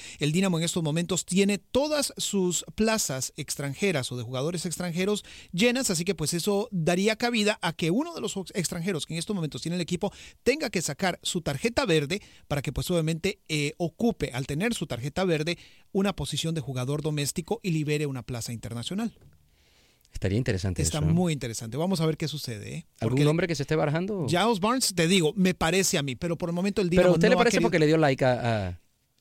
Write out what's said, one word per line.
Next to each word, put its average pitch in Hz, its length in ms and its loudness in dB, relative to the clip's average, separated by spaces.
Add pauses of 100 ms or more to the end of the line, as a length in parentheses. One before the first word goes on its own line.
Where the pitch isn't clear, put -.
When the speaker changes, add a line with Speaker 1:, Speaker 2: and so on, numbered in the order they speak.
(200)
Speaker 1:
El 147 140 2
Dinamo 185 260 2
en 165 60 -2
estos 170 180 -2
momentos 165 420 -2
tiene 196 320 2
todas 294 600 0
sus 185 480 0 (100)
plazas 214 600 0
extranjeras 139 760 -2
o 127 60 -8
de 123 60 -6
jugadores 139 420 -4
extranjeros 180 580 -2 (300)
llenas, 240 360 2
así 175 160 0
que, 190 100 0
pues, 151 180 -4
eso 202 380 0
daría 185 440 2
cabida 220 460 2
a 170 120 0
que 165 180 0
uno 311 220 0
de 320 80 -12
los 214 140 -6 (180)
extranjeros 175 520 -2
que - 80 -10
en 165 60 -4
estos 208 160 -4
momentos 151 260 -4
tiene 165 140 -4
el 180 60 -2
equipo 180 300 -2 (320)
tenga 277 260 2
que 180 120 -2
sacar 175 420 -2
su - 180 -2
tarjeta 233 440 0
verde 160 360 2 (280)
para 139 120 0
que, 135 120 -4
pues, - 180 -4
obviamente, 165 560 0
eh, 147 300 -2
ocupe, 170 560 -2
al 131 140 -4
tener 185 260 -2
su - 120 -6
tarjeta 135 380 -4
verde, 165 340 0 (360)
una 196 220 2
posición 151 380 -4
de 160 80 -4
jugador 127 400 -4
doméstico 151 640 -4
y 190 80 -2
libere 151 340 0
una 131 180 -6
plaza 123 280 -8
internacional. 117 680 -6 (960)
Speaker 2:
Estaría - 240 -2
interesante 95 440 -2
Speaker 1:
Está 151 180 0
Speaker 2:
eso, 156 100 2
¿eh? - 20 4
Speaker 1:
muy 170 220 2
interesante. 117 420 -8
Vamos 170 240 0
a 160 60 2
ver 160 100 2
qué 151 140 -4
sucede, 117 440 -10
¿eh? 160 120 -12 (160)
Speaker 2:
¿Algún 113 160 0
Speaker 1:
Porque 147 80 6
Speaker 2:
nombre 165 220 4
que 170 80 -2
se 135 80 -4
esté 156 120 -2
barajando? 165 540 0
Speaker 1:
Giles 190 320 2
Barnes, 226 340 0
te 165 140 4
digo, 170 260 4
me 185 180 4
parece 175 440 2
a 143 60 0
mí, 135 120 -4
pero 165 220 -4
por 175 100 -6
el 170 80 -4
momento 196 260 0
el 180 80 2
Speaker 2:
¿Pero 180 120 6
Speaker 1:
Dinamo 180 80 8
Speaker 2:
a 175 60 6
usted 170 120 6
le 240 80 6
Speaker 1:
no - 0 -
ha 262 60 6
Speaker 2:
parece 226 160 4
Speaker 1:
querido. 170 100 4
Speaker 2:
porque 170 120 4
le 151 80 6
dio 156 100 6
like 139 260 4
a, 117 460 2
a 92 100 -10 (420)